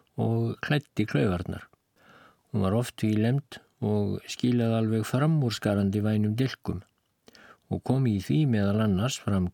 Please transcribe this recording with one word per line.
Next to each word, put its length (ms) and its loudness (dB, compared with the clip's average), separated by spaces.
og 400 -2
klædd 460 -2
í 20 -2
klaufarnar. 600 -2
Hún 160 0
var 80 2
oft 240 -2
tvílemd 600 0
og 480 -2
skilaði 540 0
alveg 260 0
framúrskarandi 960 2
vænum 320 2
dilkum 480 -4
og 160 -4
kom 240 2
í 80 2
því 220 0
meðal 380 2
annars 340 0
fram 320 0